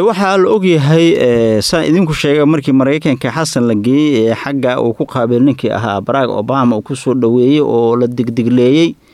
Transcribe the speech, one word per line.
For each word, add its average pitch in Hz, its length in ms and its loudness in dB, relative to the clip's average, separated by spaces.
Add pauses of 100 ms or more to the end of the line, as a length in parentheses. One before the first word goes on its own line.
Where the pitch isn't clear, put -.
waxaa 196 320 0
la 190 160 2
og 214 120 0
yahay, 165 520 2
ee, 117 440 2
saan 160 280 -2
idinku 160 240 2
sheegay, 147 320 0
markii 151 280 0
Maraykanka 135 600 0
Xasan 139 320 -2
la 117 80 0
geeyey, 123 560 0
ee, 113 80 0
xagga 127 400 -4
uu 117 160 -2
ku 151 160 -6
qaabil 120 320 0
ninkii 131 320 0
ahaa 101 280 -4
Barack 123 280 -2
Obama 120 480 -2
uu 107 80 -6
ku - 100 -8
soo 127 220 -2
dhaweeyey 123 480 2
oo 117 320 0
la 123 100 0
digdigleeyey. 123 880 0 (200)